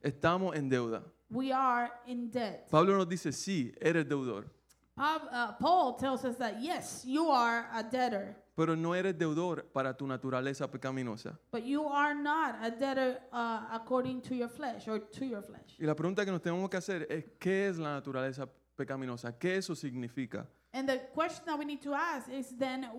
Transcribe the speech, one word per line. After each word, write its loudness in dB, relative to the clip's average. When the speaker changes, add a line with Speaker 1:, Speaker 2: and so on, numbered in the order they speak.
Speaker 1:
Estamos 2
en 0
deuda. 2
Speaker 2:
We -2
are 2
in -6
debt. -4
Speaker 1:
Pablo 8
nos 4
dice, -2
"Sí, -2
eres 4
deudor." -2
Speaker 2:
Pab-, 0
uh, -2
Paul 6
tells 0
us -2
that, -2
yes, -4
you 2
are 4
a -2
debtor. 0
Speaker 1:
Pero 4
no 2
eres 2
deudor 2
para 0
tu -6
naturaleza -2
pecaminosa. -4
Speaker 2:
But -4
you 0
are 2
not 0
a 0
debtor, 0
uh, -2
according -2
to -6
your -2
flesh -8
or -2
to -8
your -4
flesh. -18
Speaker 1:
Y -6
la 4
pregunta 2
que -2
nos 0
tenemos 0
que 0
hacer -2
es, -2
¿qué 2
es 0
la -2
naturaleza -2
pecaminosa? -4
¿Qué 2
eso -2
significa? -6
Speaker 2:
And -4
the 2
question 0
that -2
we -4
need -8
to -4
ask -2
is -6
then, -2